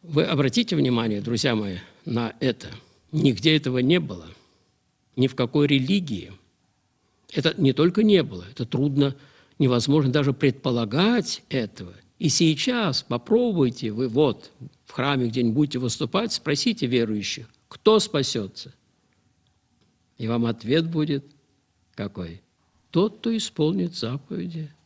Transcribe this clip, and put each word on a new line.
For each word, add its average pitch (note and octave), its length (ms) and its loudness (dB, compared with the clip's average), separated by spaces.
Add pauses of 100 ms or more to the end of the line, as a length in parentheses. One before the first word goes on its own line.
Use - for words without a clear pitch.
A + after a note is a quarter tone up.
Вы D#3+ 220 0
обратите D#3+ 500 0
внимание, A#2 460 0
друзья A#2 340 -2
мои, G2+ 220 -4 (260)
на A#2 380 -4
это. - 280 -4 (440)
Нигде C#3+ 420 2
этого B2+ 220 0
не D3+ 240 4
было. F2+ 260 -10 (880)
Ни C3 120 2
в C3 80 -6
какой D3 320 0
религии. C3+ 680 0 (960)
Это D#3 260 0
не C#3 140 4
только F3+ 320 2
не G3+ 180 6
было, F#2 300 -6
это B2 140 -6
трудно, C#3 500 0 (440)
невозможно C3 520 4
даже C#3 220 2
предполагать C3+ 1120 0
этого. G#2 460 -6 (260)
И E3 80 0
сейчас E3 720 2
попробуйте, D3 920 0
вы A#2+ 180 -2
вот B2+ 420 0 (340)
в - 60 -20
храме C3+ 360 0
где-нибудь A#2 280 0
будете C#3+ 240 0
выступать, E3+ 520 -2
спросите - 540 -2
верующих, A#2 640 -2 (180)
кто G#3+ 320 2
спасется. - 760 -4 (1400)
И A2+ 100 -6
вам A#2 180 0
ответ A#2+ 420 0
будет D3+ 380 -2 (680)
какой? F#2+ 480 -10 (500)
Тот, G#3+ 260 0
кто A3+ 180 -4
исполнит F3 600 -2
заповеди. D#3 760 -8 (140)